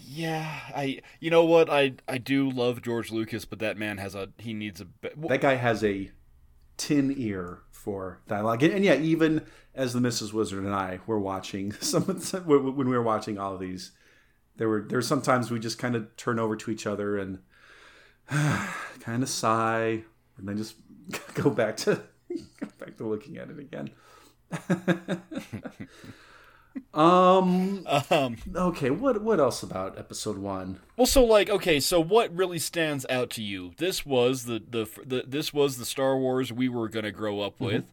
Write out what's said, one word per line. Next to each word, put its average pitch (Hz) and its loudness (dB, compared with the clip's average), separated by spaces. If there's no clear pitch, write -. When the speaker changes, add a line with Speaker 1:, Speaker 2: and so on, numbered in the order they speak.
Speaker 1:
Yeah, 160 -6
I, 135 -4
you 160 -2
know 170 8
what? 165 8
I, 139 4
I 131 -4
do 135 2
love 123 0
George 117 -2
Lucas, 110 -4
but 101 -12
that 107 -2
man 104 -4
has 98 -8
a, 98 -8
he 113 -8
needs 107 -8
a 98 -12
be-, - -12
w- 156 -8
Speaker 2:
that 131 2
guy 135 4
has 113 0
a 98 0
tin 139 2
ear 95 -6
for 95 -8
dialogue. 113 0
And, 180 6
and 196 2
yeah, 175 6
even 156 2
as 131 -2
the 123 0
Missus 117 -2
Wizard 98 -2
and 101 -2
I 92 -2
were 107 0
watching 98 -4
<laughs> - -12
some, 190 0
some, - -6
w-, 151 6
w-, 131 0
when 131 0
we 127 2
were 120 2
watching 107 0
all 98 -4
of 92 -8
these, 92 -8
there 113 0
were, 107 2
there 127 0
were 120 2
some 127 0
times 123 2
we 117 -4
just 110 -6
kinda 120 -4
turn 117 -2
over 110 0
to 113 -8
each 107 -6
other 104 -2
and 95 -6
<sighs> 147 -2
kinda 120 -2
sigh, 113 0
and 98 -10
then 101 -4
just 107 -8
<laughs> - -10
go 143 2
back 110 0
to, - 0
<laughs> - -10
go 294 -10
back - -16
to 117 -8
looking 107 -6
at 123 -12
it 151 -16
again. - -10
<laughs> 180 -2
Um, 185 6
Speaker 1:
Um, 131 2
Speaker 2:
okay, 165 0
what, 208 0
what 214 2
else 123 2
about 95 -6
episode 104 -8
one? 95 -6
Speaker 1:
Well, 247 4
so, 262 8
like, 214 6
okay, 170 2
so 175 4
what 190 4
really 175 0
stands 151 -2
out 127 0
to 117 -8
you? 95 -8
This 175 -2
was 127 2
the, 113 -4
the, 113 -2
the, 127 -4
this 143 -4
was 143 2
the 120 -8
Star 135 0
Wars 127 0
we 127 0
were 117 -2
gonna 107 -4
grow 104 -4
up 101 -2
Speaker 2:
Mm-hmm. - -6
Speaker 1:
with. 107 0